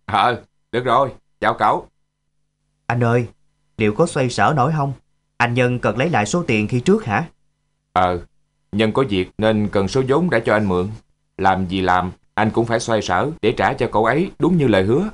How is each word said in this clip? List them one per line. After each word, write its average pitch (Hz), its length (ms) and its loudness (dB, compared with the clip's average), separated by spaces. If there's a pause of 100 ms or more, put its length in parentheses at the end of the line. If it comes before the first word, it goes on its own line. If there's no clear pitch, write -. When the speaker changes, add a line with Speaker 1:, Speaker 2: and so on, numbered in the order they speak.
Speaker 1:
Ờ, 104 360 0 (300)
được 123 140 -4
rồi. 127 240 2 (300)
Chào 110 140 0
cậu. 117 340 0 (1000)
Speaker 2:
Anh 120 180 -2
ơi, 117 240 0 (500)
liệu 107 160 0
có 160 120 2
xoay 131 240 -2
sở 110 260 2
nổi 135 220 2
không? 139 160 -4 (440)
Anh 120 160 0
Nhân 123 260 0
cần 110 180 -2
lấy 143 120 0
lại 107 160 0
số 175 220 -2
tiền 107 200 0
khi 123 120 -2
trước 208 260 2
hả? 113 200 -2 (680)
Speaker 1:
Ờ, 90 260 0 (520)
Nhân 110 200 0
có 127 180 0
việc 92 280 -2
nên 107 340 0
cần 98 160 0
số 131 200 0
vốn 160 220 0
đã 120 100 0
cho 117 140 0
anh 107 120 2
mượn. 92 240 0 (480)
Làm 92 300 0
gì 92 140 -2
làm, 90 300 0 (220)
anh 110 180 0
cũng 117 140 0
phải 117 140 0
xoay 117 220 -2
sở 98 300 -2 (100)
để 104 160 2
trả 101 160 0
cho 120 180 -2
cậu 107 140 0
ấy 147 340 0
đúng 170 180 2
như 139 100 2
lời 95 160 4
hứa. 147 300 0